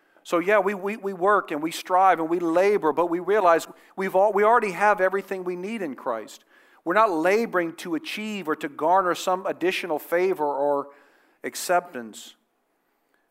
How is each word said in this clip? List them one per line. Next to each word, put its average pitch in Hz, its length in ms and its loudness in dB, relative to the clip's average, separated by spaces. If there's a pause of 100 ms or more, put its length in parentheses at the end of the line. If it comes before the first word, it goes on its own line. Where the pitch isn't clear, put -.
(240)
So 175 160 -2
yeah, 196 200 4
we, 196 160 -2
we, 196 200 -6
we 196 160 -8
work 185 400 0
and 147 100 -4
we 170 100 -4
strive 180 480 4
and 160 100 -4
we 175 100 0
labor, 170 540 2
but 165 140 0
we 170 120 -2
realize 175 480 2 (280)
we've 190 200 -2
all, 196 160 4
we 202 120 2
already 220 280 4
have 190 300 2
everything 190 420 -2
we 180 120 -6
need 202 260 -8
in 143 140 -8
Christ. - 500 -10 (380)
We're 170 120 0
not 220 160 4
laboring 180 640 0
to 175 160 -8
achieve 196 540 -8
or 156 80 0
to 160 140 -8
garner 170 440 2
some 190 320 -4
additional 170 540 -2
favor 175 460 -2
or 143 440 -2 (540)
acceptance. 131 920 -6 (960)